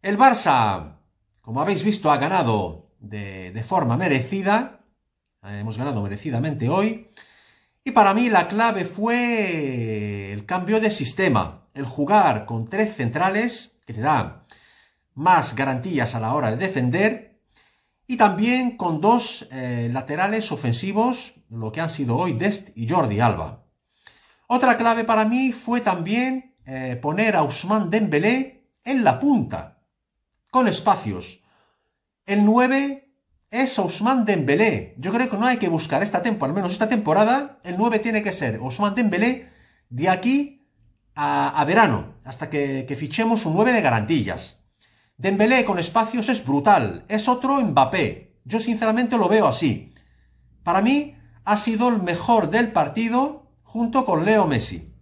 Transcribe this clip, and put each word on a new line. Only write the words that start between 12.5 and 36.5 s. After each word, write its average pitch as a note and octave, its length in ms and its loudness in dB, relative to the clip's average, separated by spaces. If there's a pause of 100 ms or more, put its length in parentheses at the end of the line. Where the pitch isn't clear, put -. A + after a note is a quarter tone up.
tres G#3+ 260 -2
centrales, F#3 920 -2
que A#2 80 -14
te A2 80 -6
da B2+ 420 -2 (720)
más D3+ 420 2
garantías C3+ 580 -2
a A2+ 60 -4
la A2 140 -2
hora C3 160 0
de A2+ 80 -4
defender, F#3 760 0 (720)
y B3 120 -6
también A#3 580 2
con E3 240 -2
dos, A3+ 500 0
eh, B2 400 -4
laterales F3 640 -2
ofensivos, C#3+ 840 -2 (120)
lo A2 240 -8
que D#3+ 80 -8
han E3 80 -2
sido C3 300 -2
hoy F3+ 160 -2
Dest G3+ 400 -2
y A2+ 120 -6
Jordi A#2 340 0
Alba. F2+ 440 -2 (840)
Otra B3 300 2
clave A3+ 280 2
para A3 200 2
mí B3 280 0
fue A#3+ 280 -2
también, A#3 720 -2 (120)
eh, C3 340 -8
poner F#3+ 340 0
a E3 60 4
Ousmane F3 480 -2
Dembélé G#3 800 0 (160)
en B3+ 200 0
la - 140 4
punta, F3+ 600 -2 (720)
con B3+ 180 2
espacios. G#2+ 720 -2 (840)
El G3+ 180 2
nueve C4 680 2 (400)
es C4 280 0
Ousmane A3 480 0
Dembélé. E3 720 0
Yo E3 120 -6
creo B3 200 0
que G3 80 -4
no A#3 80 0
hay B3+ 100 2
que F#3 140 -2
buscar D#3 320 -2
esta G3+ 180 -2
tempo-, G#3+ 240 -2
al D3 80 -2